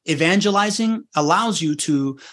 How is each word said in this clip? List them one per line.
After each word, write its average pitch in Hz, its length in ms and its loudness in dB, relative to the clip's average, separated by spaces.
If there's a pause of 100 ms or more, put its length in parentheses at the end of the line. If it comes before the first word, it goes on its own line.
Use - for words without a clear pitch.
evangelizing 202 920 0 (140)
allows 170 440 0
you 151 140 -2
to 139 420 -2 (160)